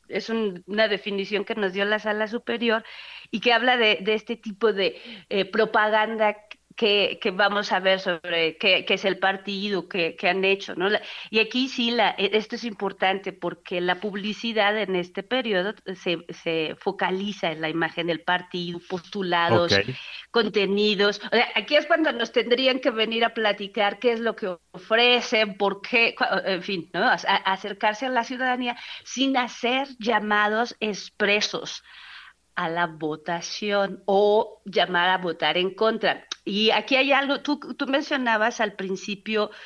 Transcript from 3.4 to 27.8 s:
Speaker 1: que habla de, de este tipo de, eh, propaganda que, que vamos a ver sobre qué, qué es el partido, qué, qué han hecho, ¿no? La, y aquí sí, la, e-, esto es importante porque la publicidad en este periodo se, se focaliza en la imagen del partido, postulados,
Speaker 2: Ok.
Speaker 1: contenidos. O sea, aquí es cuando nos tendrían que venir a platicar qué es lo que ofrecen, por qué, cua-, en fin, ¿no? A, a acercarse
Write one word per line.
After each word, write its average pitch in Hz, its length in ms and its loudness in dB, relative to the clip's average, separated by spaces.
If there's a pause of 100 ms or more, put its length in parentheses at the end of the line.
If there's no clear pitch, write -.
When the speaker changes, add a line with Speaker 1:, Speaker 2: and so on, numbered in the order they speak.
Speaker 1:
que 240 120 4
habla 247 240 4
de, 214 260 4
de 214 120 0
este 220 220 -4
tipo 220 360 0
de, 190 280 -2 (280)
eh, 196 160 0
propaganda 214 920 2 (400)
que, 208 440 2
que 214 100 0
vamos 202 420 2
a 190 80 2
ver 190 200 4
sobre 170 560 0
qué, 185 300 2
qué 214 80 2
es 190 100 0
el 190 140 0
partido, 196 680 -2
qué, 165 300 -2
qué 196 140 0
han 185 140 0
hecho, 196 320 0
¿no? 180 120 0
La, 208 140 0 (260)
y 220 120 2
aquí 247 280 0
sí, 240 220 -2
la, 220 260 2
e-, 202 160 0
esto 214 240 -2
es 226 80 -8
importante 196 720 -2
porque 175 480 -6
la 180 140 0
publicidad 208 840 -2
en 190 180 -2
este 180 260 -6
periodo 214 520 -2 (200)
se, 170 360 -4
se 160 480 -4
focaliza 190 760 -4
en 160 80 -10
la 160 80 -2
imagen 165 380 -2
del 165 160 -2
partido, 175 680 -4
postulados, 175 840 0
Speaker 2:
Ok. 101 220 2 (360)
Speaker 1:
contenidos. 202 880 2 (100)
O 214 60 2
sea, 233 180 4
aquí 220 220 0
es 302 80 4
cuando 320 280 2
nos - 200 -4
tendrían 247 460 2
que 262 120 0
venir 226 360 0
a 226 80 -2
platicar 202 640 0
qué 240 140 2
es 226 80 -4
lo 226 140 -2
que 185 220 -6 (140)
ofrecen, 220 880 2
por 196 240 0
qué, 233 320 2
cua-, - 320 0
en 180 160 0
fin, 180 320 -6
¿no? 170 80 0
A, 220 240 4
a - 260 2
acercarse 214 540 -2